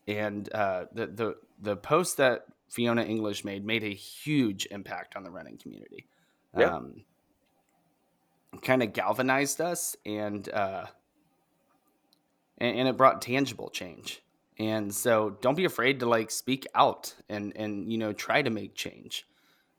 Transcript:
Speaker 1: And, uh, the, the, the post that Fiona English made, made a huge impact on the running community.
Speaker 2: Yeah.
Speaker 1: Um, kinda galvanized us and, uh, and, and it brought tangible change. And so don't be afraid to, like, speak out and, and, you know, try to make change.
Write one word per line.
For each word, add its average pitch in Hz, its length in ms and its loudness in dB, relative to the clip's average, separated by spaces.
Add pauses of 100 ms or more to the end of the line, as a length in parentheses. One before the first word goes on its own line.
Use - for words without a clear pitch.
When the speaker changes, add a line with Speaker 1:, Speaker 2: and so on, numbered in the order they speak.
Speaker 1:
And, 104 480 -4
uh, 95 380 0
the, 110 160 -4
the, 101 280 -2 (240)
the 104 160 0
post 165 420 2
that 131 280 4 (220)
Fiona 117 340 2
English 107 420 -2
made, 101 220 -6
made 110 160 2
a 104 100 -2
huge 113 800 0
impact 98 460 -10
on 95 80 -10
the 87 60 -12
running 80 280 -14
community. - 480 -18 (500)
Speaker 2:
Yeah. 143 200 4
Speaker 1:
Um, 64 280 -12 (1600)
kinda 127 260 4
galvanized 127 760 0
us 170 360 -2 (100)
and, 104 420 -4
uh, 95 380 -2 (1700)
and, 117 200 0
and 131 100 4
it 120 80 0
brought 131 260 4
tangible 127 480 -2
change. - 520 -12 (360)
And 107 360 0
so 110 360 4 (100)
don't 127 160 4
be 185 80 2
afraid 135 360 2
to, 120 60 0
like, 113 240 4
speak - 440 -2
out 120 400 4 (140)
and, 104 280 -4
and, 104 340 -4
you 113 80 0
know, 110 140 -2
try 113 280 2
to 135 100 0
make 101 260 -6
change. - 500 -10 (520)